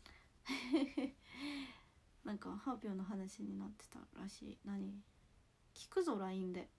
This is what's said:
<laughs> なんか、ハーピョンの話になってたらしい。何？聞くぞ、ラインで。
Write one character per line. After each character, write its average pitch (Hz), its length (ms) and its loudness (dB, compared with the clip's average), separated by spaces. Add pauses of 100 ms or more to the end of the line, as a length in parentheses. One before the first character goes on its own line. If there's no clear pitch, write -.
(440)
<laughs> 262 680 4 (1080)
な 208 80 0
ん 202 60 0
か、 185 180 -4
ハ 247 180 0
ー 220 40 -6
ピ 220 100 -4
ョ 202 40 0
ン 190 40 0
の 190 80 0
話 196 380 -2
に 202 140 -2
な 196 100 -2
っ 202 40 -4
て - 180 -12
た - 120 -12 (200)
ら 196 80 -4
し - 140 -10
い。 214 220 -8
何？ 202 360 -2 (720)
聞 - 140 -12
く 381 140 6
ぞ、 285 160 6
ラ 190 140 2
イ 190 100 2
ン 185 100 2
で。 180 160 -2 (100)